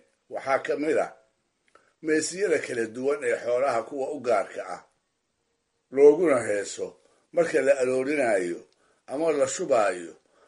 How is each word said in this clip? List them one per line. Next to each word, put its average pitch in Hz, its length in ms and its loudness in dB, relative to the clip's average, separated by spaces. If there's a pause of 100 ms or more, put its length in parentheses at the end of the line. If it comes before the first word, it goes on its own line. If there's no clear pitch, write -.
(320)
waxaa 120 300 -2
ka 151 160 -4
mid 147 200 0
ah 87 160 -2 (920)
meesiyada 156 580 0
kala 117 240 -4
duwan 127 380 -4
ee 117 140 0
xoolaha 120 480 0
kuwa 135 280 -8
u 143 80 -10
gaarka 104 440 0
ah, 90 160 -12 (1120)
looguna 147 480 6
heeso 101 460 -6 (460)
marka 160 280 2
la 135 160 4
aroorinayo, 127 840 0 (480)
ama 156 240 -2
la 139 160 0
shubaayo, 95 680 -2 (340)